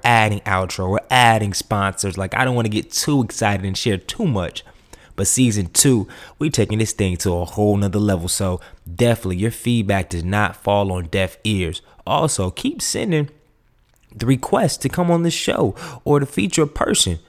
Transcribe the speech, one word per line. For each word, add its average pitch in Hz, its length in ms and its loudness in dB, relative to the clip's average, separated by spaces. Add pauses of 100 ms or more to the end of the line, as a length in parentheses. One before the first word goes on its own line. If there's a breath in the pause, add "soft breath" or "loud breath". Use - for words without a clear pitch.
adding 110 360 4
outro, 92 500 -2
we're 101 80 0 (120)
adding 113 440 4
sponsors. 98 640 -2
Like, 95 180 -4
I 123 80 2
don't 127 100 0
wanna 117 140 0
get 107 240 -4
too 143 300 0
excited 101 420 -2
and 95 140 -4
share 104 180 0
too - 300 -6
much, 98 360 -4 (540 loud breath)
but 98 100 -2
season 104 400 2
two, 117 420 2 (300 loud breath)
we 151 100 -2
taking 107 300 0
this 110 140 0
thing 92 260 0
to 95 160 0
a 87 100 -2
whole 104 320 2
nother 101 220 0
level. 95 280 0
So 92 320 -2 (340 loud breath)
definitely, 113 440 0
your 107 140 0
feedback 104 580 0
does 85 160 -4
not 101 320 0
fall 101 360 2
on 90 160 -4
deaf 95 360 -2
ears. 92 380 -2 (240 soft breath)
Also, 139 440 0
keep 269 300 -4
sending 156 480 0 (880)
the 113 80 -6
request 135 580 2
to 143 60 0
come 175 220 0
on 170 120 2
the 170 80 2
show - 440 0 (320 loud breath)
or 147 140 4
to 139 60 -2
feature - 360 0
a 147 40 2
person. - 520 0 (100)